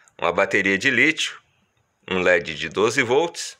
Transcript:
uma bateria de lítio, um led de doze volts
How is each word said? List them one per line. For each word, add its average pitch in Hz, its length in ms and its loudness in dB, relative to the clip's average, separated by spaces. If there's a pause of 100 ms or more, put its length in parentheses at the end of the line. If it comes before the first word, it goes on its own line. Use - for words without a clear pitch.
(200)
uma 85 120 0
bateria 98 440 2
de 117 140 0
lítio, 135 500 0 (720)
um 92 100 0
led 87 360 2
de 80 120 -6
doze 107 320 0
volts 139 580 -2